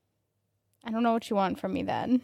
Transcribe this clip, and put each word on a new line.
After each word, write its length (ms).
I 80
don't 100
know 120
what 180
you 40
want 240
from 140
me 80
then. 420